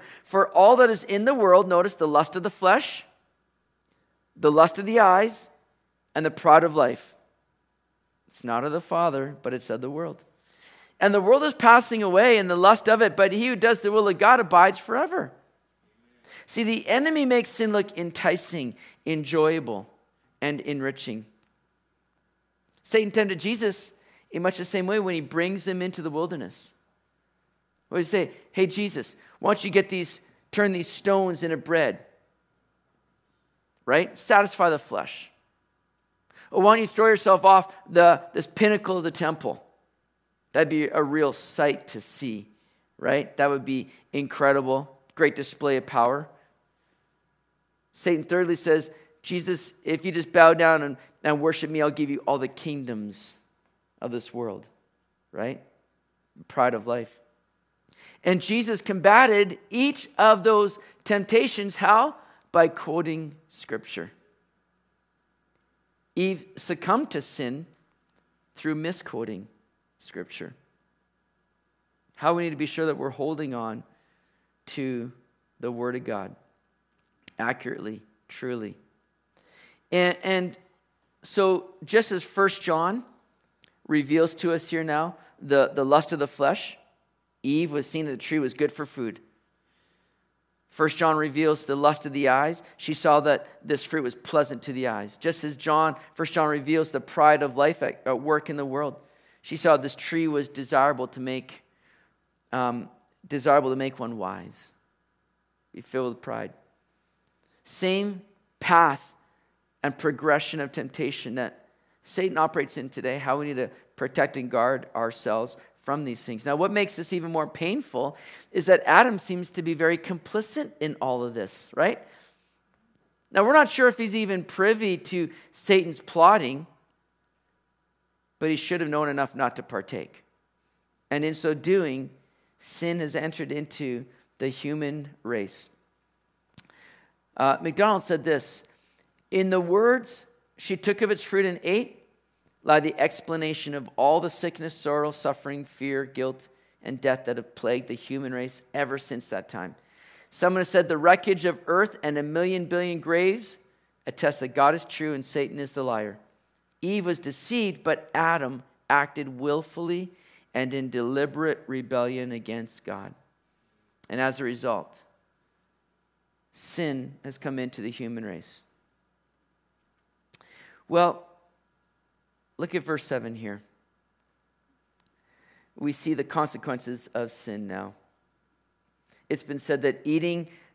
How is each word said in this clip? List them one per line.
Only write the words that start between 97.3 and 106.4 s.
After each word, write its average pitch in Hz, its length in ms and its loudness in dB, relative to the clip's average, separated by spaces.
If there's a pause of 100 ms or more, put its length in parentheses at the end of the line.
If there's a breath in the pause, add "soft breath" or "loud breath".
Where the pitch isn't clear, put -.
of 131 140 -4
life 147 260 2
at, - 240 -4
at 127 140 -2
work 151 280 0
in 147 80 -8
the 143 80 -6
world, 139 320 -6 (460 soft breath)
she - 140 -10
saw 156 200 6
this 135 180 -4
tree 165 320 -4
was 143 220 -2
desirable 135 600 0
to 131 120 -16
make, 127 420 -10 (920)
um, 123 360 -4 (380)
desirable 143 440 2
to 131 60 -2
make 135 220 -6
one 117 180 -10
wise. 95 560 -12 (1000)
Be - 100 -18
filled 127 320 -4
with - 80 -20
pride. 110 320 -10 (1120)